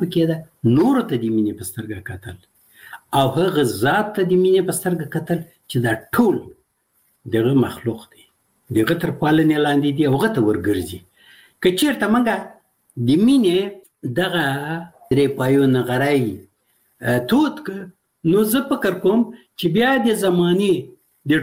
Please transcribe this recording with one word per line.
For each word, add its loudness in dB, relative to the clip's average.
پکې 0
ده، -4
نورو 2
ته -4
د -6
مینې -2
په -14
سترګه -12
کتل -14
او 2
هغه 0
ذات 0
ته -2
د -2
مینې 4
په -2
سترګه -4
کتل -4
چې -6
دا 0
ټول 4
دغه 0
مخلوق -2
دی، -20
دغه 0
تر -4
پالنې 2
لاندې 0
دی 2
او 2
هغه 0
ته -2
ورګرځي. -2
که 2
چېرته -2
موږ 2
د 0
مینې 4
دغه -2
درې 4
پایو 4
نغری، 2
اه، 0
تود 0
که، -8
نو 4
زه 0
فکر -2
کوم 4
چې -2
بیا 4
د 0
زمانې 2
د 2